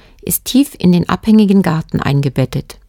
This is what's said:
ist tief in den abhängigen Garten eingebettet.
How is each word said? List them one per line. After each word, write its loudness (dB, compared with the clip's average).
ist -10
tief 0
in 2
den 0
abhängigen 2
Garten -4
eingebettet. -4